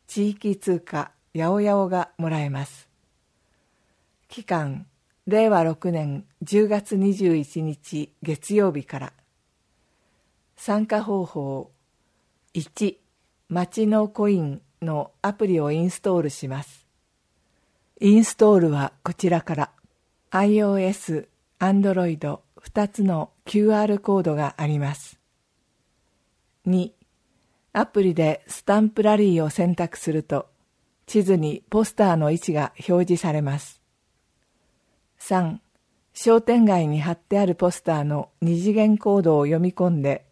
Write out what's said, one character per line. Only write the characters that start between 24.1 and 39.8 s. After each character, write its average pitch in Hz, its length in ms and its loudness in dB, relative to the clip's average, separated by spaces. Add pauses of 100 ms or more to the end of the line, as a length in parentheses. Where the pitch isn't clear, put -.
ー 185 40 0
ド 160 140 -2
が 147 220 -4
あ 151 100 -4
り 151 100 -2
ま 143 160 -4
す。 - 260 -20 (1500)
二、 180 280 0 (800)
ア 202 140 -2
プ 202 160 0
リ 185 100 2
で 156 320 0
ス - 200 -16
タ 202 140 4
ン 214 100 4
プ 214 120 -4
ラ 214 140 4
リ 208 180 4
ー 165 100 2
を 151 60 -2
選 175 240 0
択 170 240 -6
す - 160 -4
る 156 80 -2
と、 - 260 -6 (600)
地 208 160 2
図 190 140 2
に 151 340 -4
ポ 220 120 2
ス - 100 -6
タ 202 180 4
ー 165 40 2
の 151 140 2
位 160 60 0
置 165 180 -4
が 147 180 -2 (160)
表 175 200 2
示 175 100 2
さ 165 140 -4
れ 151 100 -2
ま 143 160 -4
す。 - 240 -18 (1400)
三、 180 420 -2 (540)
商 226 260 4
店 233 260 4
街 180 220 4
に 151 140 -2
貼 170 120 -4
っ 165 60 -12
て 202 200 -2
あ 202 80 2
る 175 80 0
ポ 175 160 0
ス - 100 -8
タ 156 200 0
ー - 20 -2
の 147 260 -4 (120)
二 170 180 0
次 202 140 0
元 214 260 4
コ 202 180 2
ー 196 60 2
ド 160 160 4
を 143 60 2
読 160 140 0
み 180 140 0
込 180 160 0